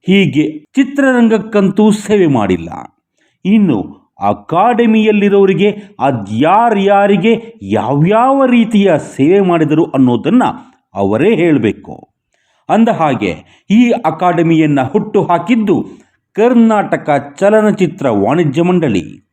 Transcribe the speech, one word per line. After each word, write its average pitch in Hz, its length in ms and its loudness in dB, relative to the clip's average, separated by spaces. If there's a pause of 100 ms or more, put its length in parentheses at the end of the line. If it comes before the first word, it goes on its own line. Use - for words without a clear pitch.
ಹೀಗೆ 151 380 2 (280)
ಚಿತ್ರರಂಗಕ್ಕಂತೂ 233 1120 0 (140)
ಸೇವೆ 202 320 0
ಮಾಡಿಲ್ಲ. 95 400 -2 (720)
ಇನ್ನು 185 340 2 (420)
ಅಕಾಡೆಮಿಯಲ್ಲಿರೋರಿಗೆ 202 1500 0 (320)
ಅದ್ಯಾರ್ಯಾರಿಗೆ 196 1300 0 (380)
ಯಾವ್ಯಾವ 180 760 0
ರೀತಿಯ 220 420 0 (200)
ಸೇವೆ 175 320 0
ಮಾಡಿದರು 165 440 0
ಅನ್ನೋದನ್ನ 135 600 0 (500)
ಅವರೇ 107 400 0
ಹೇಳ್ಬೇಕು. 147 600 -2 (720)
ಅಂದ 226 200 2
ಹಾಗೆ 135 440 -2 (380)
ಈ 220 100 4 (240)
ಅಕಾಡೆಮಿಯನ್ನ 160 760 0
ಹುಟ್ಟು 208 400 -2
ಹಾಕಿದ್ದು 185 540 0 (600)
ಕರ್ನಾಟಕ 220 720 0 (260)
ಚಲನಚಿತ್ರ 208 680 0 (100)
ವಾಣಿಜ್ಯ 143 460 0
ಮಂಡಳಿ. 156 420 0 (280)